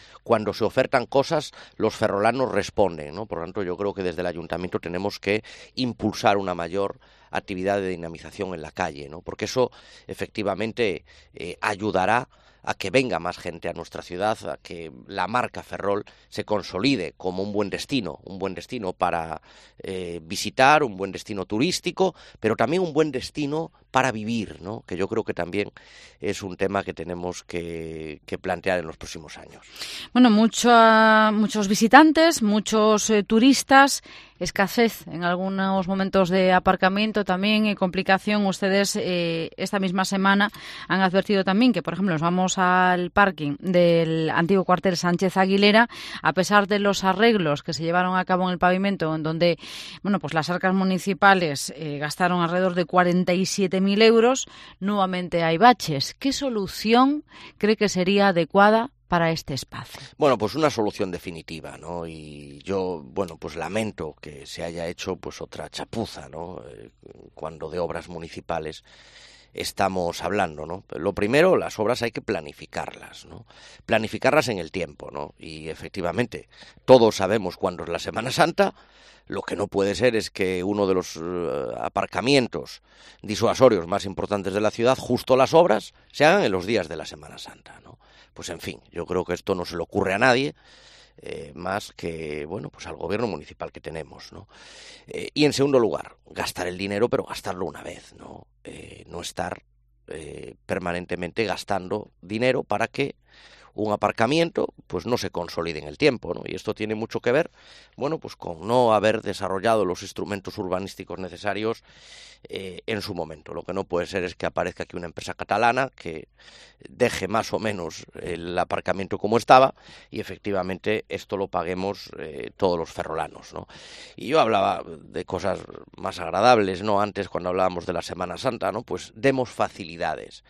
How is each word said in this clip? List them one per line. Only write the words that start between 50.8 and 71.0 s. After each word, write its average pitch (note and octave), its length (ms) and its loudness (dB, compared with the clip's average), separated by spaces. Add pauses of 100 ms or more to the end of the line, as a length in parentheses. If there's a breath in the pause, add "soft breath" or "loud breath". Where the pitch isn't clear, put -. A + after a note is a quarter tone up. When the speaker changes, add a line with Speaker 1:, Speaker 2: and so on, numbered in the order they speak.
Speaker 2:
eh, D3 220 -6
gastaron F3 440 0
alrededor F3 340 2
de F3 100 0
cuarenta F3+ 480 4
y F#3 140 2
siete F#3+ 340 -2
mil G3+ 200 2
euros, A3+ 460 6 (320 loud breath)
nuevamente F#3 640 0
hay E3 140 2
baches. D#3+ 560 4
¿Qué C4+ 200 -2
solución B3 880 2 (340 loud breath)
cree G#3+ 200 2
que G#3 120 0
sería G3+ 400 2
adecuada G3+ 640 4 (160)
para E3+ 240 2
este D#3+ 220 -6
espacio? - 480 -12 (160)
Speaker 1:
Bueno, - 200 4
pues G#3 180 -2
una D3+ 140 2
solución G#2 420 -2
definitiva, D#2+ 640 -12
¿no? E2 300 -8
Y D2 560 -16
yo, F#2 420 -4
bueno, E2+ 320 -6
pues D#2 180 -10
lamento F2 640 -6
que C#2+ 280 -18
se - 160 -10
haya E2+ 240 -8
hecho, F2+ 280 -8
pues, - 260 -12
otra D#2 280 -12
chapuza, E2+ 580 -8
¿no? D#2+ 400 -12
Eh, A1+ 220 -18 (460)
cuando D#2+ 340 -10
de E2 100 -6
obras E2+ 300 -6
municipales E2 760 -8 (680 soft breath)
estamos F2+ 720 -2
hablando, E2+ 420 -2
¿no? F2 240 -12
Lo F#2 240 -2